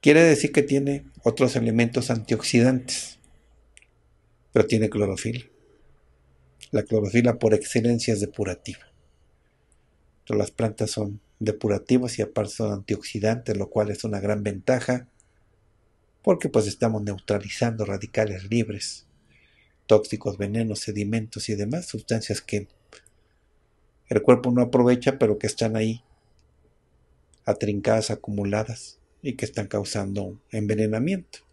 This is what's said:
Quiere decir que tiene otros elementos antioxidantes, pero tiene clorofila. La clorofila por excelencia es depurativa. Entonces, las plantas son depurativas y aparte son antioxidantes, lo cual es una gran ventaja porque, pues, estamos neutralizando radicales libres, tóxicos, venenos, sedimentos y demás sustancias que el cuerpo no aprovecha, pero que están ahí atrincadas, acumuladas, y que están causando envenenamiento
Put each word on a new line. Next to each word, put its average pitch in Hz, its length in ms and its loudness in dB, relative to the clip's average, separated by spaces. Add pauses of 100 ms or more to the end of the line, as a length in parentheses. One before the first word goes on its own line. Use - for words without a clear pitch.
Quiere 151 200 10
decir 156 300 6
que 151 100 4
tiene 139 440 0 (180)
otros 123 320 2
elementos 117 560 2
antioxidantes, 120 1080 0 (1300)
pero 107 160 4
tiene 107 220 2
clorofila. 104 560 -4 (1300)
La 107 120 2
clorofila 113 560 2
por 110 140 4
excelencia 113 600 2
es 101 60 0
depurativa. - 720 -6 (1300)
Entonces, - 180 -2
las 104 140 0
plantas 110 400 -4
son 104 300 -6 (180)
depurativas 113 800 0
y - 20 2
aparte - 320 -2
son 107 200 -2
antioxidantes, 107 840 -2
lo 95 120 -4
cual 104 220 0
es - 120 -8
una 104 160 -4
gran 104 240 -2
ventaja 123 640 -2 (1120)
porque, - 280 2
pues, 110 180 2
estamos 110 360 -2
neutralizando 101 840 -2
radicales 98 640 -4
libres, 107 560 -4 (840)
tóxicos, 107 500 2
venenos, 104 420 -2
sedimentos 107 680 -4
y 107 60 -2
demás 117 320 -4
sustancias - 540 -4
que 104 260 -6 (1400)
el 113 120 2
cuerpo 123 300 0
no 123 100 2
aprovecha, 123 560 2
pero 107 200 2
que - 100 -6
están 110 280 -2
ahí 110 280 -2 (1400)
atrincadas, 107 680 0
acumuladas, 104 880 -6 (220)
y 135 120 -6
que - 120 -6
están 104 220 -6
causando 101 720 -6 (120)
envenenamiento 110 880 -2 (140)